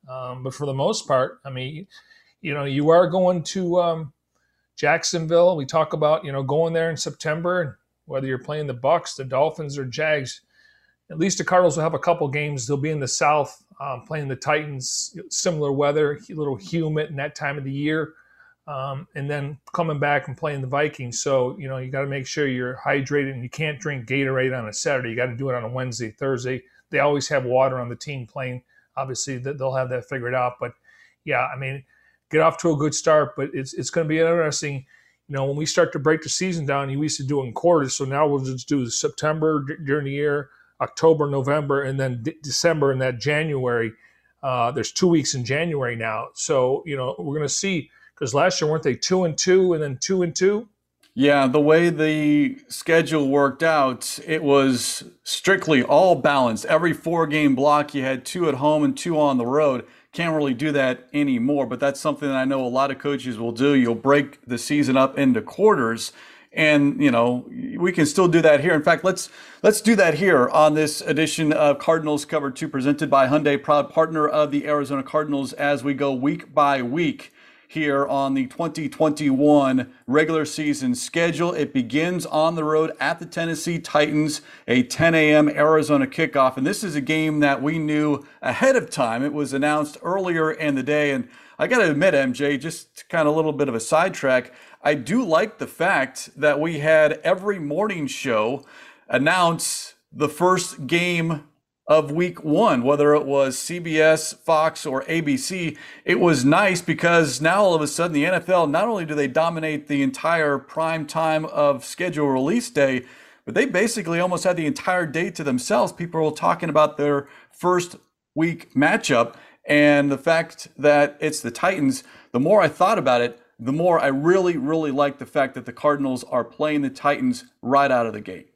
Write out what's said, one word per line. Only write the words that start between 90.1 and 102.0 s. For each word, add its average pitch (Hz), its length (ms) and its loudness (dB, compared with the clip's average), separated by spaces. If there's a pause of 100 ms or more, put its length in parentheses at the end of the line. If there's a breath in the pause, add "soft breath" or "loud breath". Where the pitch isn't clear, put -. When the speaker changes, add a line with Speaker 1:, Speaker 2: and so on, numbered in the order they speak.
Speaker 2:
in 151 220 -2
the 131 80 -2
day. 147 300 0
And 127 180 -4 (300 loud breath)
I 156 80 0
gotta 214 240 2
admit, 151 240 2
M 135 180 2
J, 143 240 0
just - 500 -12
kind 160 200 0
of 151 80 2
a - 0 -
little 156 180 0
bit 139 160 0
of 117 60 -4
a 113 40 -2
sidetrack, 139 720 0 (300 loud breath)
I 151 140 2
do 156 280 -2
like 165 360 0
the 131 80 -6
fact 165 680 -2
that 143 240 2
we 160 200 -2
had 156 440 4
every 190 360 0
morning 160 480 -4
show 120 580 -2 (420 loud breath)
announce 165 840 0 (180)
the 151 180 -2
first 170 580 0
game 170 560 0 (420)
of 151 260 2